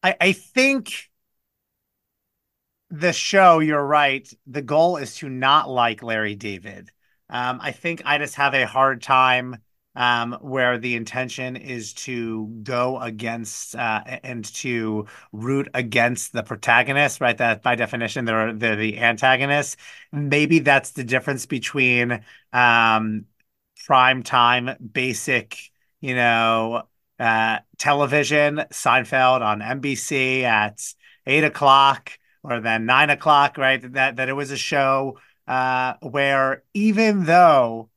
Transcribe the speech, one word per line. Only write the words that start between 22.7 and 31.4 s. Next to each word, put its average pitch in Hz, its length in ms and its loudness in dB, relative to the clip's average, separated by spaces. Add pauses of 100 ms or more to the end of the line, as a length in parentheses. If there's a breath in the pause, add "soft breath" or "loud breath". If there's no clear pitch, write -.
primetime 127 880 2 (160)
basic, 127 680 -4 (440)
you 131 140 -6
know, 113 680 0 (360)
uh, 113 400 0 (180)
television, 147 800 0 (140)
Seinfeld 127 720 2
on 107 200 -2
N 123 180 -6
B 135 160 -4
C 131 500 -2
at 107 360 0 (440 soft breath)
eight 143 180 2